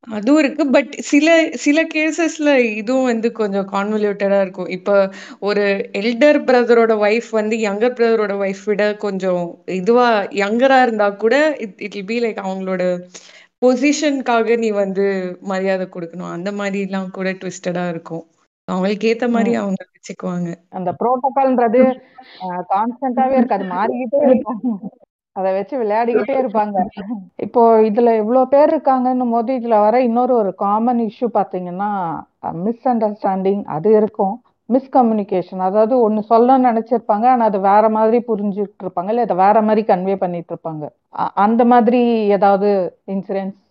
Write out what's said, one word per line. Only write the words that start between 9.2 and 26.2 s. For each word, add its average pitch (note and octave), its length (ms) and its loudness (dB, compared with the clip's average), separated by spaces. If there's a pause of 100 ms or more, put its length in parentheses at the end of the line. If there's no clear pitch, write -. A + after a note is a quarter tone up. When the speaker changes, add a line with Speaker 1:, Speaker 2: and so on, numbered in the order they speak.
Speaker 1:
இதுவா A3 560 2
யங்கரா A#3 600 2
இருந்தா G#3+ 280 2
கூட B3+ 520 0
it, G#3 200 -12
it F3+ 140 -12
will G3 140 -10
be A#3 140 -2
like G#3 220 -6
அவங்களோட F#3 580 -4 (600)
பொசிஷனுக்காக B3+ 920 2
நீ A3+ 120 -2
வந்து G3 720 -2
மரியாதை F#3+ 540 -4
கொடுக்கணும், F3 360 -12
அந்த F3 200 -8
மாதிரி G3+ 280 -6
எல்லாம் F#3+ 320 -6
கூட F#3+ 200 -6
ட்விஸ்டடா F3+ 580 -8
இருக்கும். E3 360 -10 (380)
அவங்களுக்கு G3+ 520 -2
ஏத்த A#3+ 140 -4
மாதிரி A#3 280 0
Speaker 2:
ம். - 20 -2
Speaker 1:
அவங்க G3 280 -6
வச்சுக்குவாங்க. F3 680 -8 (140)
Speaker 2:
அந்த F3+ 300 -6
புரோட்டோகால்ன்றது, B3+ 960 2 (480)
ஆ, F3+ 260 -6
கான்ஸ்டன்டாவே B3 680 0
இருக்காது, G#3+ 260 0
மாறிக்கிட்டே B3 680 0
இருக்கும். A3 500 0 (520)
அதை F#3+ 220 -4
வச்சு G3+ 300 -4
விளையாடிக்கிட்டே A3+ 520 0